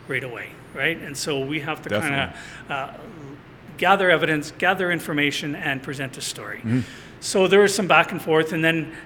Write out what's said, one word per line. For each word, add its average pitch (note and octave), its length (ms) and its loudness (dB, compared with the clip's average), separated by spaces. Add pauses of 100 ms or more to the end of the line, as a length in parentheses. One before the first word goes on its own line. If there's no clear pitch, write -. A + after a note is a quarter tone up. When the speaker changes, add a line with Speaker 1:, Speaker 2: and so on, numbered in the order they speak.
Speaker 1:
right B2+ 160 -2
away, A#2 260 -10 (240)
right? D3 240 0
And C#3 200 -10
so D3 240 -2
we D3 180 -2
have D3 220 -4
to - 80 -12
Speaker 2:
Definitely. C#3 440 0 (340)
Speaker 1:
kinda, D3+ 60 -6
uh, C#3 200 -6 (840)
gather F#3+ 320 6
evidence, D#3 480 2
gather F#3 340 2
information, D3 640 -2
and C#3 280 -4
present C3+ 340 -8
a C#3 40 -12
story. G#2 380 -8
Speaker 2:
Mm-hmm. A#2 200 0 (400)
Speaker 1:
So F#3+ 280 2
there G3 120 8
was G3+ 160 6
some F#3+ 120 0
back - 260 2
and E3 80 -4
forth, D#3+ 320 2
and D#3+ 100 0
then, D#3+ 300 0 (120)